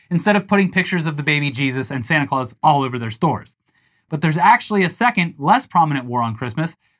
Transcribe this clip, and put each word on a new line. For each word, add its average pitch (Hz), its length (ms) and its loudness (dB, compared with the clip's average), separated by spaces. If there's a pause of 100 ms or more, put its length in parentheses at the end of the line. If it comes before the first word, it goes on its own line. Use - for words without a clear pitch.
instead 202 280 2
of 202 100 -2
putting 196 240 2
pictures 175 360 -2
of 151 120 -4
the 147 40 -4
baby 147 280 0
Jesus 131 400 -4
and 135 160 -6
Santa 147 220 2
Claus 127 340 -4
all 147 220 4
over 127 140 -6
their 113 120 -6
stores. 117 460 -4 (520)
But 151 140 -6
there's 160 160 0
actually 202 460 4
a 170 60 2
second, 202 460 0
less 185 300 2
prominent 147 400 0
war 120 160 -2
on 113 140 -2
Christmas, - 400 -6 (240)